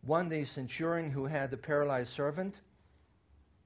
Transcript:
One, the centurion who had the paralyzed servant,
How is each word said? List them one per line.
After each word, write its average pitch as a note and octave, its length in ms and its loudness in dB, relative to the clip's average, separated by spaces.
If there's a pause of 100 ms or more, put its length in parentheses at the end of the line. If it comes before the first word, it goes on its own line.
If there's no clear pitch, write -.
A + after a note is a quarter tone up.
One, E3 280 2
the D#3 160 0
centurion D#3+ 680 -2
who C3+ 160 -2
had C#3 260 0
the C3 40 -4
paralyzed C#3+ 560 2
servant, D#3 480 -2 (1040)